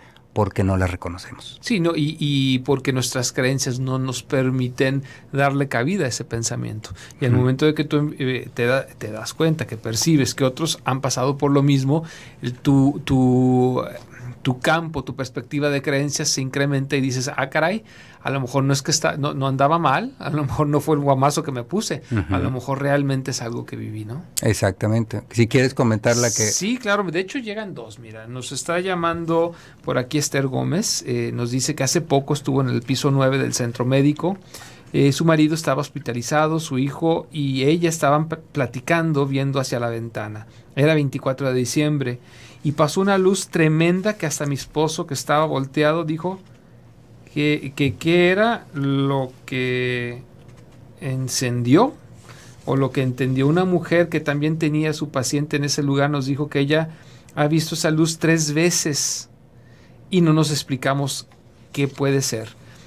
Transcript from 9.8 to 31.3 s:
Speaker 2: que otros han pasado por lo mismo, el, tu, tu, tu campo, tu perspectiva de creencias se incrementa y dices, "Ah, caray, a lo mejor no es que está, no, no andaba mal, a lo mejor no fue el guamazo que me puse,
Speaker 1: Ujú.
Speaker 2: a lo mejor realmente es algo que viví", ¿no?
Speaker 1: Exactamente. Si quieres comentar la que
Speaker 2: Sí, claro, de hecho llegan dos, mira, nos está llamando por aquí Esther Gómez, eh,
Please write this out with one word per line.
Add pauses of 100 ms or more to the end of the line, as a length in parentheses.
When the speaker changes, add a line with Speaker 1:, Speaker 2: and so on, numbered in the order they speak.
Speaker 2:
que
otros
han
pasado
por
lo
mismo, (360)
el,
tu,
tu, (600)
tu
campo,
tu
perspectiva
de
creencias
se
incrementa
y
dices,
"Ah,
caray, (400)
a
lo
mejor
no
es
que
está,
no,
no
andaba
mal,
a
lo
mejor
no
fue
el
guamazo
que
me
puse,
Speaker 1:
Ujú.
Speaker 2:
a
lo
mejor
realmente
es
algo
que
viví",
¿no? (200)
Speaker 1:
Exactamente.
Si
quieres
comentar
la
que
Speaker 2:
Sí,
claro,
de
hecho
llegan
dos,
mira,
nos
está
llamando (320)
por
aquí
Esther
Gómez,
eh,